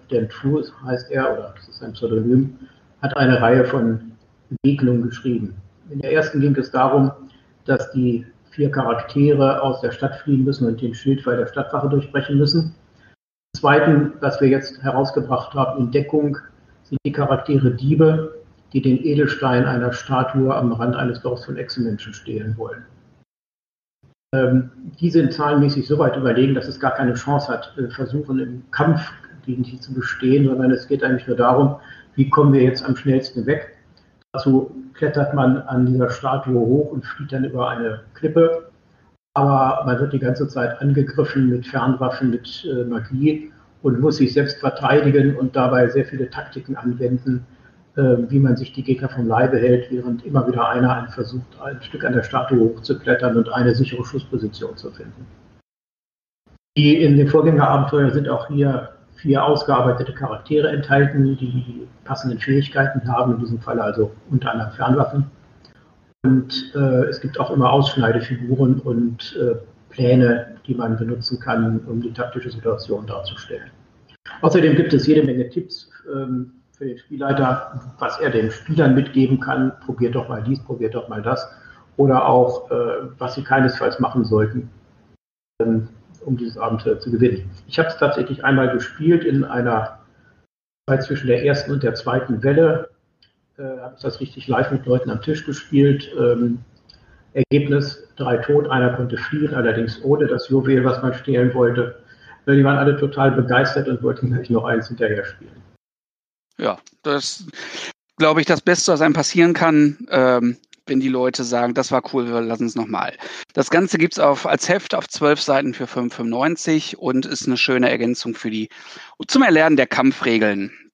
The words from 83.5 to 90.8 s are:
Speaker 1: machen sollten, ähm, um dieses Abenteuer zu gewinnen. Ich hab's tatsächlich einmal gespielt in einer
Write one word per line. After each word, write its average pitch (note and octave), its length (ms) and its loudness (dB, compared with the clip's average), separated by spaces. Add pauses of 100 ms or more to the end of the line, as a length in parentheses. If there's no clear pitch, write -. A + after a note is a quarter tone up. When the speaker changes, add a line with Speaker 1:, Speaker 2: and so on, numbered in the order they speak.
Speaker 1:
machen A#2+ 260 -2
sollten, G#2+ 440 0 (920)
ähm, A2+ 260 -2 (380)
um C3 120 -2
dieses A2+ 200 -8
Abenteuer A2 420 -2
zu A#2+ 120 -8
gewinnen. A2+ 400 0 (160)
Ich - 100 -6
hab's E3 200 0
tatsächlich C#3+ 460 0
einmal C3 280 4
gespielt D#3 520 0
in C3+ 200 2
einer A#2+ 560 -4 (920)